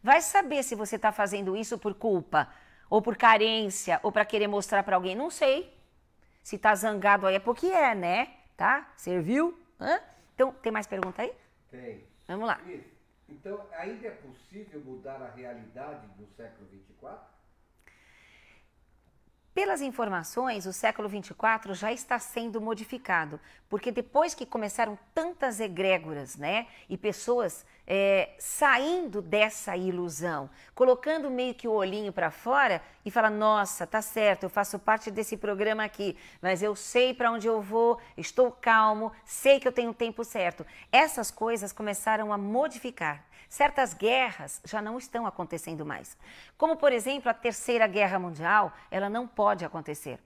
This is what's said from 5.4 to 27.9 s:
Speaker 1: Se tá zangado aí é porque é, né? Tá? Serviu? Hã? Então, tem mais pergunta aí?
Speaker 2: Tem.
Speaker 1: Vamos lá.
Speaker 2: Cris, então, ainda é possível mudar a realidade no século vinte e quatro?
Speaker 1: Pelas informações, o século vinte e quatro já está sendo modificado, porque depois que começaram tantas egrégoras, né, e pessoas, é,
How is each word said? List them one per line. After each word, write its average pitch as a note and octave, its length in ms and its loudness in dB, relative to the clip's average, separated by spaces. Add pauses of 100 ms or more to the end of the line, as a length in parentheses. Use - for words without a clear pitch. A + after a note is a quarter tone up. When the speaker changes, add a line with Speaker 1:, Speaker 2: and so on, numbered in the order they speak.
Speaker 1:
Se - 160 -10
tá G#3+ 160 6
zangado G3+ 540 2
aí F#3+ 80 4
é G3 40 0
porque A#3+ 280 -2
é, D#4 260 4
né? F#3+ 360 0 (260)
Tá? C4 400 2
Serviu? G#3+ 640 -2 (180)
Hã? E4+ 220 0 (340)
Então, C4 200 2
tem - 180 -6
mais G#3+ 160 -4
pergunta F#3+ 360 -6
aí? A#4 100 -8 (360)
Speaker 2:
Tem. B3 380 -18 (180)
Speaker 1:
Vamos G#3 220 -6
lá. G#3 80 0
Speaker 2:
Cris, - 300 -16 (420)
então, F#3+ 320 -12 (180)
ainda G#3+ 300 -10
é F#3+ 40 -10
possível D#3 680 -20
mudar C3 420 -14
a A#2+ 140 -14
realidade A#2+ 720 -16 (100)
no G#2 80 -20 (120)
século A2 340 -20
vinte G2 180 -20
e - 40 -20
quatro? - 420 -20 (2250)
Speaker 1:
Pelas F#4 280 0
informações, A3 840 -4
o F#3+ 40 -8
século G#3+ 380 -2
vinte G3+ 220 -10
e - 20 -16
quatro A3 400 0
já G#3 180 -4
está B3 280 -4
sendo A3+ 420 -6
modificado, G#3 800 -4 (280)
porque G#3 240 -2
depois C#4+ 440 0
que B3 100 -10
começaram G#3+ 520 -4 (180)
tantas D4 440 -2
egrégoras, F3 800 -2
né, F#3+ 300 -2 (200)
e F#3+ 80 -6
pessoas, A3 680 -2 (220)
é, G3 500 2